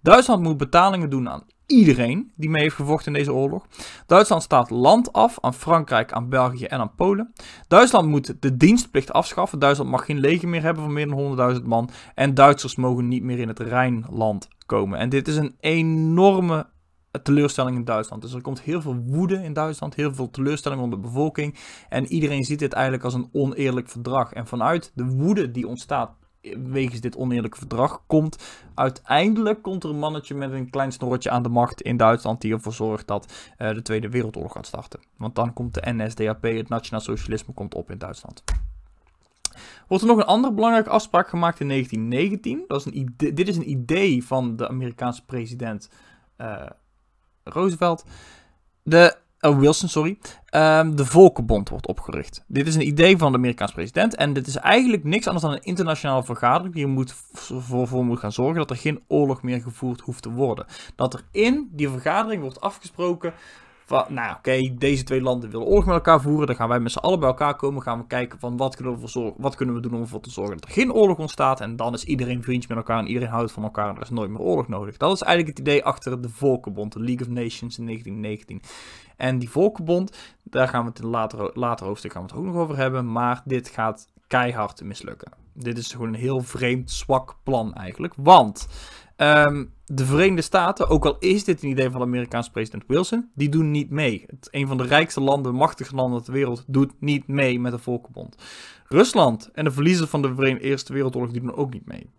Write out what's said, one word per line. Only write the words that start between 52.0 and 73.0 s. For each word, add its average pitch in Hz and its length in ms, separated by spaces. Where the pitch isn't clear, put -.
Dit 139 200
is 156 80
een 147 120
idee 165 300
van 156 140
de 127 60
Amerikaanse 120 360
president. 170 420
En 143 180
dit 135 140
is 135 80
eigenlijk 220 480
niks 190 240
anders 165 180
dan 147 80
een - 100
internationale 156 600
vergadering 147 500
die 156 100
er 139 60
moet 131 240
v-, - 440
voor, 123 300
voor 127 180
moet 120 140
gaan 104 120
zorgen 131 240
dat 156 140
er - 60
geen 151 320
oorlog 143 340
meer 123 200
gevoerd 123 400
hoeft - 200
te 113 100
worden. 120 340
Dat 127 180
er 123 180
in 240 400
die 147 180
vergadering 180 520
wordt 131 200
afgesproken 175 720
van: 131 240
"Nou, 117 260
oké, 131 420
deze 139 260
twee 131 180
landen 123 280
willen 113 160
oorlog 202 200
met 180 100
elkaar 165 260
voeren. 147 260
Dan 123 80
gaan 113 140
wij 120 100
met 117 120
z'n - 60
allen 180 220
bij 135 100
elkaar 147 260
komen. 139 260
Gaan 117 180
we 117 80
kijken 123 320
van: 123 180
wat 131 180
kunnen 127 180
we 117 60
voor 117 100
zorg-, 113 280
wat 135 180
kunnen 127 200
we 117 60
doen 120 120
om 117 80
ervoor 113 200
te - 80
zorgen 98 260
dat 80 100
er - 100
geen 247 180
oorlog 196 240
ontstaat?" 139 420
En 110 160
dan 120 180
is - 100
iedereen 123 400
vriendjes 123 240
met 113 100
elkaar 113 220
en 104 80